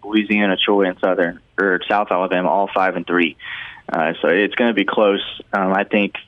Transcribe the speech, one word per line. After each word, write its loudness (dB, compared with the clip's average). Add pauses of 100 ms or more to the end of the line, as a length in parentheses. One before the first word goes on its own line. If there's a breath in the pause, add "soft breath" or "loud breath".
Louisiana, 0
Troy, 2
and -4
Southern, 0 (180)
or 2
South 0
Alabama, 0
all 0
five 0
and -8
three. 0 (560 loud breath)
Uh, 0
so 2
it's 2
gonna 2
be 0
close. 2 (320)
Um, 0
I 2
think -2 (120)